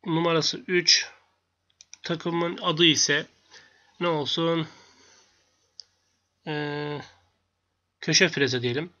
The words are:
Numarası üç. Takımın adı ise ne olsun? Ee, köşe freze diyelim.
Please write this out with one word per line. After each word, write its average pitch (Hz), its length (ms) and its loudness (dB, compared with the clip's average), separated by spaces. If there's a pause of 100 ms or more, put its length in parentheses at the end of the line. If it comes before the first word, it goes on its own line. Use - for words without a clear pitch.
Numarası 165 520 0 (100)
üç. 175 420 2 (920)
Takımın 170 580 -4
adı 170 240 2
ise 151 420 2 (720)
ne 175 80 0
olsun? 165 600 0 (1800)
Ee, 147 540 -6 (1000)
köşe 165 280 4
freze 127 320 0
diyelim. 131 380 -4